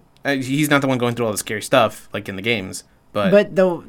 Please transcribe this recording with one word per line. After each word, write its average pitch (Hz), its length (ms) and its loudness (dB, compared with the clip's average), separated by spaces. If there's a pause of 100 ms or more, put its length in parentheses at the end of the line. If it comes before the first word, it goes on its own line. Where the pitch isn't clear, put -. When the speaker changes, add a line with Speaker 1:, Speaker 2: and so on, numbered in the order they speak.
(260)
Speaker 1:
uh, 139 100 0
he's 135 340 0
not 143 120 4
the 139 60 0
one 131 100 2
going 120 180 0
through 120 120 -2
all 107 40 0
the 98 60 -4
scary 107 240 -6
stuff, - 500 2
like, 104 160 -8
in 98 80 -8
the 95 60 -8
games. 98 420 -4 (300)
But 104 180 0
Speaker 2:
But 202 240 4
though, 180 340 0